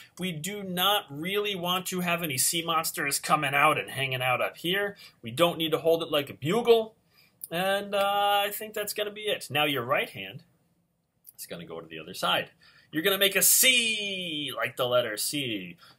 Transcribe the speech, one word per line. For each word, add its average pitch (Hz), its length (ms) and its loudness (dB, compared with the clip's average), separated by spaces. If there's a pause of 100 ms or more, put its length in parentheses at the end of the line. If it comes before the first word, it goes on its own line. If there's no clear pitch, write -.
(200)
We 180 120 -2
do 180 300 -8
not 190 480 2
really 196 460 -2
want 180 320 -2
to 180 140 -2
have 175 200 0
any 165 160 -2
sea 170 240 0
monsters 160 560 -2
coming 151 380 2
out 143 240 6
and 98 100 -6
hanging 131 320 -2
out 127 200 2
up 101 160 -2
here. 196 400 -2 (260)
We 117 80 -10
don't 165 260 4
need 160 140 -2
to 151 80 2
hold 165 240 2
it 156 80 -6
like 147 180 0
a 104 60 -12
bugle. 220 600 4 (560)
And, 196 440 0
uh, 202 500 2
I 208 60 -2
think 214 240 -10
that's 208 180 -4
gonna 208 160 -4
be 208 180 -8
it. - 220 -4
Now 143 140 0
your 139 200 0
right 160 260 0
hand 98 340 -12 (920)
is - 120 -14
gonna 85 180 -12
go 82 160 -12
to 80 60 -18
the 80 100 -12
other 80 160 -12
side. 175 380 -2 (400)
You're 156 120 -2
gonna 196 160 2
make 196 160 4
a 190 80 4
C, 202 1120 2
like 120 200 -4
the 127 120 0
letter 120 280 2
C. 104 600 -6 (220)